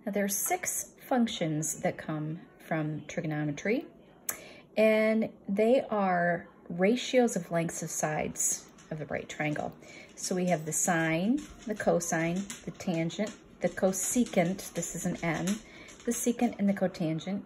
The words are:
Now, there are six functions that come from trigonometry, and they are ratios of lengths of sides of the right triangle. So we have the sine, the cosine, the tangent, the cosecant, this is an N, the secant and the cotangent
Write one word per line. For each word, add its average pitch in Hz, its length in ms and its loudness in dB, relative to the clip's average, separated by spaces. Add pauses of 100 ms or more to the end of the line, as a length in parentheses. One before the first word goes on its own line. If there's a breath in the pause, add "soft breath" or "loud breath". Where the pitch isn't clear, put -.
Now, 208 60 -4
there 202 140 2
are 202 40 0
six - 640 -2 (140)
functions 165 720 2
that 170 140 0
come 156 440 -6 (260)
from 156 400 -2
trigonometry, 156 800 -2 (880 loud breath)
and 220 520 4 (200)
they 220 420 4
are 180 580 2 (200)
ratios 233 680 4
of 175 160 -4
lengths 165 320 -2
of 165 60 -8
sides - 760 -2 (260)
of 160 80 -6
the 147 80 -8
right - 220 -6
triangle. - 440 -2 (440 loud breath)
So - 180 -4
we 180 120 2
have 160 200 2
the 156 60 -4
sine, 170 680 2 (280)
the 208 80 -4
cosine, 170 680 2 (220)
the 180 80 -8
tangent, 165 580 -2 (300)
the 180 80 0
cosecant, 190 1040 2
this 175 240 -6
is 170 100 -4
an 175 160 -2
N, 170 240 -2 (580 loud breath)
the 240 60 0
secant 233 480 0
and 202 100 4
the 196 60 4
cotangent 185 720 -2